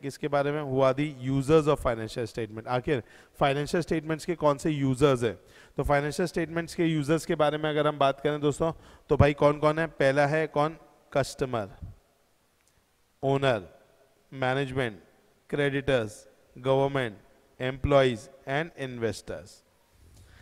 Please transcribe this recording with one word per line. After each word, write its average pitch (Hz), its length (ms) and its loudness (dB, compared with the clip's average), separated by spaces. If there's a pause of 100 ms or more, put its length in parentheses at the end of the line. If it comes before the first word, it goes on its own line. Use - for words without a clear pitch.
किसके 139 260 -8
बारे 143 240 0
में, 151 120 -6
who 131 180 -2
are 131 180 4
the 135 380 -4
users 143 380 4
of - 120 -6
financial 110 480 -4
statement। 110 320 -8
आखिर 123 360 0 (360)
financial 147 440 0
statements 156 420 -4
के 175 100 -4
कौन 147 220 2
से 165 120 -4
users 135 540 2
हैं, 101 120 -2 (420)
तो 143 60 -2
financial 143 440 0
statements 165 480 -6
के 175 100 0
users 156 400 0
के 175 100 -2
बारे 151 220 2
में 151 120 -2
अगर 147 180 0
हम 147 120 -2
बात 139 220 2
करें 147 200 -2
दोस्तों, 151 320 0 (360)
तो 143 80 4
भाई 147 160 6
कौन 147 260 4
कौन 151 200 2
है, 165 80 -2
पहला 143 380 2
है 156 220 0
कौन, 151 300 -2 (360)
customer, 127 560 -4 (1500)
owner, 135 520 0 (640)
management, 131 580 -2 (540)
creditors, 135 680 -2 (380)
government, 135 680 0 (380)
employees 131 680 2 (220)
and 160 340 -6
investors। 110 680 -8 (880)